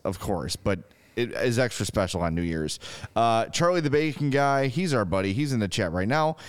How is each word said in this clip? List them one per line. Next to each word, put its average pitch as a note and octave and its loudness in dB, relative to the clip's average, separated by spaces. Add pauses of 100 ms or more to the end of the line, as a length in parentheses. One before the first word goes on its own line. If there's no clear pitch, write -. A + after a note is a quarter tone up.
of F#2+ -4
course, F2 -4
but G2 -2 (380)
it A#2+ -2
is A#2 0
extra A#2 -2
special F#2 -2
on E2 0
New E2+ 0
Year's. D#2+ -2 (340)
Uh, A2+ 2
Charlie F3 2
the D3 0
Bacon D3 0
Guy, C#3 2
he's D3+ -2
our A2+ 4
buddy. F#2+ 0
He's C#3 0
in B2 0
the G#2 2
chat F2+ 0
right F2+ 0
now. D#3 2 (120)